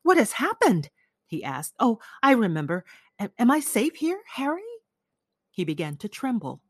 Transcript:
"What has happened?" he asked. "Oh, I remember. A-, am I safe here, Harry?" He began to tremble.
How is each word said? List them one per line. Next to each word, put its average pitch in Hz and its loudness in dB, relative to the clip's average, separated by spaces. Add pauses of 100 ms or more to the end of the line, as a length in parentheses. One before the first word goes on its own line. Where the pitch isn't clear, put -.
"What 339 4
has 226 2
happened?" 302 2 (380)
he 160 -8
asked. 139 -10
"Oh, 226 2 (240)
I 277 6
remember. 175 0 (360)
A-, 202 -6
am 233 4
I 302 2
safe 285 -2
here, 359 -4
Harry?" 302 -6 (880)
He 185 -6
began 151 -6
to 208 -12
tremble. 196 -6